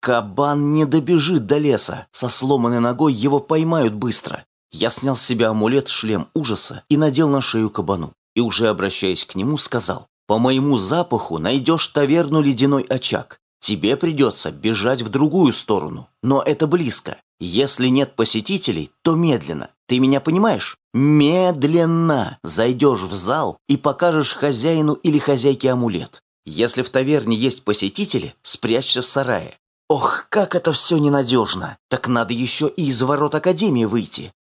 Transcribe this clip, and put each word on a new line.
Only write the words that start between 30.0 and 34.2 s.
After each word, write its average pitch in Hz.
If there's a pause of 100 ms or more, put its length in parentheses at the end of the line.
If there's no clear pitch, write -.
как 202
это 175
всё 156
ненадёжно! 120 (100)
Так -
надо 120
ещё 127
и 160
из 127
ворот 143
Академии 156
выйти. - (140)